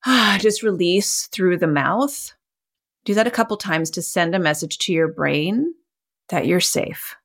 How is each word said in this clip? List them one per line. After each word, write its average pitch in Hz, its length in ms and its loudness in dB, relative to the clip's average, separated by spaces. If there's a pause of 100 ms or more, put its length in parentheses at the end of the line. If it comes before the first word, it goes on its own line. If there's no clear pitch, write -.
<sighs> 220 340 2
Just 208 240 2
release 190 640 0
through 180 320 0
the 175 80 0
mouth. 160 680 0 (720)
Do 202 100 0
that 220 120 4
a 240 60 -2
couple 226 240 0
times 165 340 -2
to 175 120 -8
send 170 320 0
a 190 40 2
message 156 400 -2
to - 140 -2
your 160 160 4
brain 160 680 0 (540)
that 175 180 -2
you're 175 140 4
safe. - 640 -4